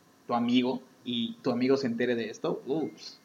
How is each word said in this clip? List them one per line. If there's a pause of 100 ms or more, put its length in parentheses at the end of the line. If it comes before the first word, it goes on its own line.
(260)
tu
amigo, (220)
y
tu
amigo
se
entere
de
esto,
ups.